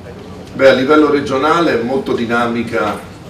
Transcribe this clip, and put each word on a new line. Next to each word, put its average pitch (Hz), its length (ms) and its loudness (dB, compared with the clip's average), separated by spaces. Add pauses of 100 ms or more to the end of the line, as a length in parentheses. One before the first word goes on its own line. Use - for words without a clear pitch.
(540)
Beh, 135 140 4
a 131 60 8
livello 147 360 4
regionale 143 680 0
è - 20 -4
molto 131 300 -2
dinamica 117 840 -2 (320)